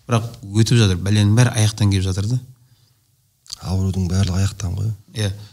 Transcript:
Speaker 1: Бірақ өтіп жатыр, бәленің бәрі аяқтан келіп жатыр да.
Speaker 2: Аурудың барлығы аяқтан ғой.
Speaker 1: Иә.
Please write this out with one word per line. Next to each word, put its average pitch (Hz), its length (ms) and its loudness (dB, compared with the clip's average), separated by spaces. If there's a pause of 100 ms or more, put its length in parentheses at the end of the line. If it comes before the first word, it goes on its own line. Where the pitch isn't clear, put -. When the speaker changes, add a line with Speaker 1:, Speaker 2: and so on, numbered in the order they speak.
Speaker 1:
Бірақ 117 180 -2 (160)
өтіп 113 380 2
жатыр, 92 180 2
бәленің 104 400 2
бәрі 123 160 4
аяқтан 107 360 2
келіп 95 180 0
жатыр 98 240 -4
да. 127 60 -2 (1200)
Speaker 2:
Аурудың 92 480 -2
барлығы 92 320 0
аяқтан 90 320 -4
ғой. 101 160 -4 (240)
Speaker 1:
Иә. 104 160 -2 (220)